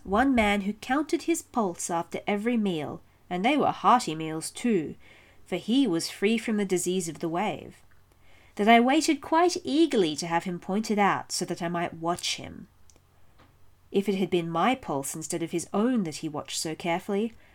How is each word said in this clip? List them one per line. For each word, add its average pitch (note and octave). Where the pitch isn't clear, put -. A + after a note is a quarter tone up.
one A#3
man G#3
who G3+
counted C#4+
his E4
pulse F#3+
after E3+
every G#3
meal, E3
and F3+
they C#4+
were A3+
hearty G#3
meals D#3+
too, F#3
for F#3+
he B3
was E3
free A3
from A3
the G#3
disease F3+
of D3+
the E3+
wave, F3
that G3+
I A#3
waited C#4
quite E4+
eagerly C4
to F3
have E3+
him F3
pointed G#3
out F3+
so -
that E3+
I E3+
might F3
watch E3
him. -
If G3
it G3
had F#3
been E3+
my F3+
pulse D3
instead E3
of D#3+
his E3+
own A3+
that D3+
he D#3+
watched -
so D#3+
carefully, G3